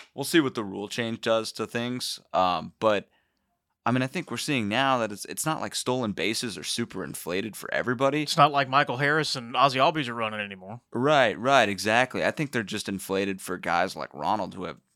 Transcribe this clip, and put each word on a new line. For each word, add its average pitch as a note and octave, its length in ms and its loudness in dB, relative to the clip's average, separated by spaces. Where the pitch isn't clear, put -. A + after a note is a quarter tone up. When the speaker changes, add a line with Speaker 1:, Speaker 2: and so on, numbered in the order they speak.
Speaker 1:
we'll C#3 100 -8
see E3 160 4
what C3+ 160 2
the A#2 80 -2
rule G2 240 -8
change A2+ 340 -6
does A2+ 320 0
to G#2+ 140 -6
things. B2 520 -6
Um, F2+ 460 0
but G#2+ 300 2
I A#2 60 2
mean, B2+ 120 2
I C3 40 -2
think E3+ 220 -8
we're A#2+ 80 -6
seeing B2 300 -2
now C3 320 2
that A2 120 -2
it's, G2 140 -12
it's - 200 -8
not D#3 160 -2
like G#2 120 -6
stolen B2+ 380 -2
bases G2+ 460 -2
are D#2 60 -10
super - 400 -4
inflated F2+ 520 -6
for - 180 -8
everybody. B2+ 480 0
Speaker 2:
It's - 160 -4
not D3 140 6
like C#3 180 0
Michael C3+ 280 2
Harris C#3+ 380 0
and A#2 200 -8
Ozzie B2+ 240 4
Albies D3+ 300 4
are A#2+ 40 -6
running A2 280 -4
anymore. G2+ 400 -12
Speaker 1:
Right, B2 480 4
right, B2 280 6
exactly. G2+ 560 2
I G2 80 4
think C#3+ 200 -4
they're A#2+ 100 0
just G#2 280 -6
inflated F#2+ 520 -2
for F2+ 160 -6
guys F2 380 0
like C#2+ 180 -8
Ronald F2+ 400 -2
who F#2 120 -8
have D2 120 -10